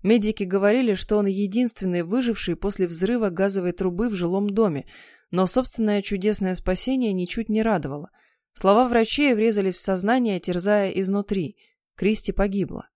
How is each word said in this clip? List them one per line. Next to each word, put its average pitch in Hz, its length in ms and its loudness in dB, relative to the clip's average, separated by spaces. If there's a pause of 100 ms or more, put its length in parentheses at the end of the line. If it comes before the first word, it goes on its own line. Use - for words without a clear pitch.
Медики 214 420 2
говорили, 202 520 2
что 208 220 -2
он 208 100 2
единственный 190 760 -2
выживший 214 520 -2
после 190 320 -2
взрыва 196 420 0
газовой 185 440 0
трубы 185 360 -2
в 208 60 -4
жилом 185 340 0
доме, 196 360 0 (440)
но 185 160 2
собственное 214 560 0
чудесное 196 540 -2
спасение 220 580 -2
ничуть 185 340 -6
не 214 140 2
радовало. 147 480 -2 (440)
Слова 214 340 4
врачей 240 480 2
врезались 208 400 2
в - 60 -8
сознание, 202 580 0
терзая 190 500 0
изнутри. 196 680 -2 (380)
Кристи 214 360 -2
погибла. 196 640 -2